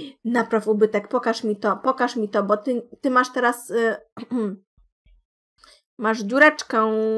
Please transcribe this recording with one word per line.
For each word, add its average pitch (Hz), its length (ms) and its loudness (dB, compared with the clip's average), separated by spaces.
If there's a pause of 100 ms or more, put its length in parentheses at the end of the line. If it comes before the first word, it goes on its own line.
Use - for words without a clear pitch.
<gasps> - 240 -18
Napraw 226 420 0
ubytek, 214 400 2
pokaż 240 360 -2
mi 208 120 -2
to, 202 220 -2
pokaż 254 380 -2
mi 214 140 -2
to, 202 140 0
bo 208 140 2
ty, 240 300 -4 (140)
ty 277 80 0
masz 254 240 2
teraz, 247 360 0
y, 226 260 0 (340)
<clears throat> 214 260 -4 (1400)
masz 220 220 -2
dziureczkę, 233 760 2 (240)